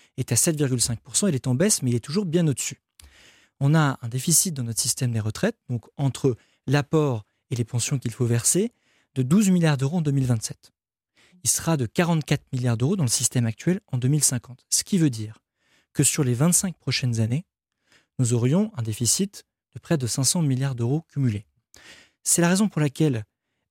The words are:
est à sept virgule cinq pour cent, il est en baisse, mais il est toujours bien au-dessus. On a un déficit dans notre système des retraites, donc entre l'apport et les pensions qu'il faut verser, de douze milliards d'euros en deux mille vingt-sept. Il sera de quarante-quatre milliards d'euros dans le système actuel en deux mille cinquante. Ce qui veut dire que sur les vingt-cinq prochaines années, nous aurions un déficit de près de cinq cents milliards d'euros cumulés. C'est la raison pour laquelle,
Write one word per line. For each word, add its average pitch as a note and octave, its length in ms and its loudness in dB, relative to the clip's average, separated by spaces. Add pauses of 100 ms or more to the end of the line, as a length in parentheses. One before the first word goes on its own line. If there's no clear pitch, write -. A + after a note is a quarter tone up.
(160)
est - 160 -6
à B2 60 2
sept E3 180 0
virgule C3 240 0
cinq A2 220 -2
pour - 160 -8
cent, G#3 100 0
il D#3+ 80 2
est B2+ 120 -4
en B2 80 2
baisse, F#3+ 260 0
mais B2+ 100 0
il A#2+ 40 2
est A#2 40 -2
toujours F#3+ 260 -4
bien E3 220 2
au-dessus. - 340 -4 (760)
On C#3+ 160 4
a D3 260 2
un A#2 60 -10
déficit D3+ 460 0
dans C3 100 -6
notre A2+ 160 -4
système B2 320 -2
des A2+ 80 0
retraites, A2 380 -2 (120)
donc A#2+ 180 -6 (100)
entre C3+ 400 0 (300)
l'apport C#3 580 0 (240)
et C3 60 -4
les A#2 100 -2
pensions B2 340 -2
qu'il A#2 120 -4
faut B2 140 -2
verser, A#2+ 460 0 (440)
de C3 80 0
douze F#3+ 260 4
milliards E3 260 4
d'euros C3+ 220 -2
en E3+ 40 2
deux D3 100 0
mille C3+ 140 2
vingt-sept. - 460 -4 (720)
Il - 60 0
sera - 260 0
de B2 120 -2
quarante-quatre D#3+ 680 0
milliards B2 240 0
d'euros C#3 180 0
dans F3+ 80 0
le A#2+ 60 2
système - 380 0
actuel E3+ 320 -2 (120)
en C3 60 -2
deux B2 100 0
mille C#3+ 160 2
cinquante. B2 460 -4
Ce - 140 -2
qui G3 160 0
veut D#3 100 4
dire A2 300 -8 (520)
que D3 120 0
sur - 200 0
les B2 120 0
vingt-cinq E3+ 420 0
prochaines B2 420 -2
années, A#2 260 -2 (760)
nous B2 160 2
aurions D3+ 420 2
un A#2+ 60 -6
déficit A#2 600 -2 (300)
de - 60 -16
près - 180 -2
de B2+ 80 -4
cinq C3 180 -2
cents E3+ 200 0
milliards C3+ 320 0
d'euros A#2+ 360 -2
cumulés. A#2 360 -2 (760)
C'est - 200 2
la E3+ 60 4
raison F#3+ 200 2
pour - 100 -4
laquelle, C#3+ 460 0 (460)